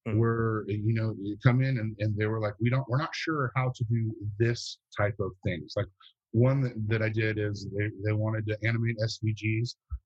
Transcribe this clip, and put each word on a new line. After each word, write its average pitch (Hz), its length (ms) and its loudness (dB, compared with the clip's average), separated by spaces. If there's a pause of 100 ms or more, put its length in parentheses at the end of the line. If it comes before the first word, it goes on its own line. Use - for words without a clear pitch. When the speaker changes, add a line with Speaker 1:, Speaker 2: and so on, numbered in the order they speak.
Speaker 1:
Mm. 107 80 0
Speaker 2:
were, 113 540 2
you 104 240 0
know, 110 280 0
you 104 220 -4
come 127 180 6
in 135 160 0
and, 107 220 -4
and 104 180 0
they 107 80 2
were 110 140 0
like, 107 220 -2
"We 120 80 2
don't, 135 180 0
we're 120 100 0
not 160 160 -2
sure 143 440 -2
how 127 180 0
to - 80 -4
do 113 320 0 (240)
this 117 400 0 (180)
type 104 220 0
of 95 120 -2 (140)
thing." 90 200 -2
It's - 100 -10
like, 98 120 0 (440)
one 131 300 6
that, 123 120 -2 (140)
that 110 140 2
I 110 80 2
did 110 280 0
is 104 300 -4 (100)
they, 104 120 0 (160)
they 107 80 2
wanted 107 340 0
to 107 180 -2
animate 117 380 0
S 110 180 -4
V 110 120 0
Gs 110 420 -2 (300)